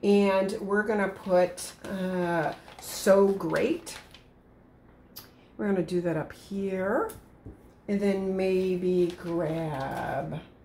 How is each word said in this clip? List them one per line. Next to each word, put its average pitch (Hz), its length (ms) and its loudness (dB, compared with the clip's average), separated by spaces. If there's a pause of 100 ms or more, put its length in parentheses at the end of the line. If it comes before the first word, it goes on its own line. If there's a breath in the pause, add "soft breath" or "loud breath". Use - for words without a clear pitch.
And 202 560 4
we're 202 240 0
gonna 208 260 0
put, 180 600 0 (140)
uh, 180 680 -2 (280)
So 196 460 6
Great. 196 720 -2 (1600 loud breath)
We're 208 120 -4
gonna 185 160 2
do 175 180 -2
that 165 160 -2
up - 160 -6
here. 196 760 -4 (760)
And 202 120 0
then 190 380 0
maybe 180 840 2
grab 151 1160 -4 (260)